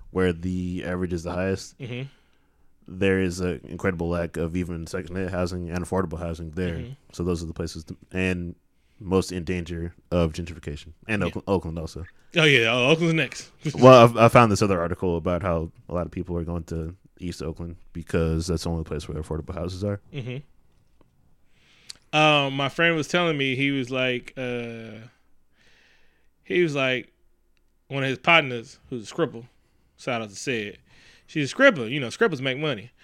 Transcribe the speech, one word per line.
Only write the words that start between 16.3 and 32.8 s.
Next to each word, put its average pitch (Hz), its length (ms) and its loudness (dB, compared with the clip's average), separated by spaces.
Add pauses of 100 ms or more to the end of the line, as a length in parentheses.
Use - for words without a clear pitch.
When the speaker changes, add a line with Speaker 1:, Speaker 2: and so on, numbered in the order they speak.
Speaker 1:
are 85 80 -4
going 85 200 -6
to 82 300 -8 (240)
East 87 240 -10
Oakland 82 320 -10 (160)
because 82 560 -2
that's 85 160 -2
the 87 60 -4
only 82 160 -2
place 73 240 -8
where 76 120 -8
affordable 78 340 -8
houses 90 280 -8
are. 101 160 -4 (140)
Speaker 2:
Mm-hmm. 123 240 -10 (1800)
Um, 147 380 4
my 139 140 -2
friend 170 260 2
was 151 140 -4
telling 170 280 0
me, 135 200 0
he 139 140 0
was 131 200 -4
like, 127 460 -2
uh, 117 640 -10 (1400)
he 185 180 0
was 156 140 0
like, 131 340 -2 (800)
one 135 160 -4
of 135 60 -2
his 131 80 -2
partners, 135 640 2 (100)
who's 120 140 -8
a - 20 -14
scribble, 117 400 -4 (520)
shout 117 240 -6
out 107 80 -8
to 95 60 -20
Sid. 107 440 -6 (480)
She's 147 180 -4
a - 20 -6
scribble. 196 400 4
You 139 120 -6
know, 120 100 -6
scribbles 165 320 0
make 131 160 -2
money. 131 340 -6 (120)